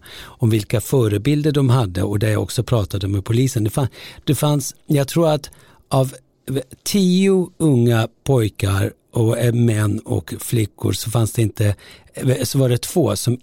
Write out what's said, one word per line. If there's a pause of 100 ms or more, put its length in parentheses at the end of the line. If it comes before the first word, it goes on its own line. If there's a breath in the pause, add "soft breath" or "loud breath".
(240 loud breath)
om
vilka
förebilder
de
hade,
och
där
jag
också
pratade
med
polisen.
Det
fann-, (360 loud breath)
det
fanns, (100)
jag
tror
att (400 loud breath)
av (720)
Tio
unga (160)
pojkar (200)
och,
eh,
män
och
flickor,
så
fanns
det
inte, (380 loud breath)
eh,
så
var
det
två
som